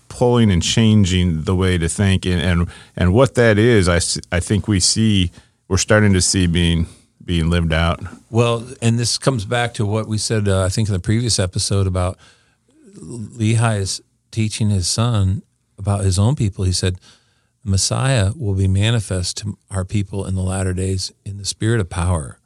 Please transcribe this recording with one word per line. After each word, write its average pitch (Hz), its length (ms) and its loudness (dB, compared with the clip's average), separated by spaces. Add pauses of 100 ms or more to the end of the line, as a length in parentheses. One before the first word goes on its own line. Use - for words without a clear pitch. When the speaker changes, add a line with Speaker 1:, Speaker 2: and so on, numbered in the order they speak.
Speaker 1:
pulling 120 420 2
and 85 120 2
changing 92 800 2
the 95 120 -2
way 92 240 2
to 80 100 0
think. 95 360 2
And, 90 160 0
and, 85 280 0 (280)
and 90 160 2
what 131 220 4
that 113 240 4
is, 110 300 4
I 87 80 4
s-, - 240 -2 (100)
I 90 100 0
think 101 280 -2
we 104 120 2
see, 104 500 2 (380)
we're 95 80 0
starting 107 380 4
to 90 80 2
see 95 240 0
being, 85 400 2 (360)
being 85 280 -2
lived 85 240 0
out. 85 260 0 (300)
Speaker 2:
Well, 117 360 0 (140)
and 117 180 2
this 117 200 -2
comes 127 260 -2
back 120 300 -2
to 113 100 -4
what 107 240 -4
we 110 80 -4
said, 104 320 -2
uh, 95 160 2
I 92 60 0
think 107 180 -2
in 104 60 0
the 92 60 0
previous 113 380 0
episode 98 480 -2
about 90 300 -2 (800)
Lehi's 113 1040 -2 (300)
teaching 107 400 -2
his 92 180 0
son 107 540 0 (360)
about 101 260 -2
his 92 140 2
own 110 180 4
people. 101 280 -2
He 92 80 0
said, 90 240 -2 (680)
"The 101 60 -2
Messiah 113 680 0
will 101 180 -4
be 95 140 2
manifest 98 680 0
to 104 180 -8 (140)
our 95 140 -6
people 98 420 -6
in 95 80 -4
the 92 80 -2
latter 95 300 -4
days 92 400 -4 (120)
in 101 140 -12
the 101 60 -14
spirit 110 360 -2
of 87 80 -4
power," 85 580 -4